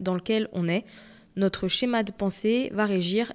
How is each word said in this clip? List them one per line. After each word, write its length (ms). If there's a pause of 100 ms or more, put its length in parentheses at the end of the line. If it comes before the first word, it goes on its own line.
dans 140
lequel 380
on 160
est, 160 (520)
notre 320
schéma 340
de 100
pensée 600
va 140
régir 480